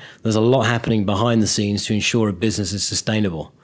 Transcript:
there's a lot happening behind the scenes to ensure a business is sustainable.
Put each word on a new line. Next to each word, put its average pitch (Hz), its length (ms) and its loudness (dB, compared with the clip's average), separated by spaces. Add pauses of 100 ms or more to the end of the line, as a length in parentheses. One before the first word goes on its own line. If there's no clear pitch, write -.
(220)
there's 110 140 0
a 110 60 4
lot 120 220 4
happening 113 420 0
behind 110 360 2
the 101 60 2
scenes 101 380 -2
to - 80 -2
ensure 107 360 0
a 98 40 -2
business 98 400 -2
is 101 120 -4
sustainable. 98 800 -4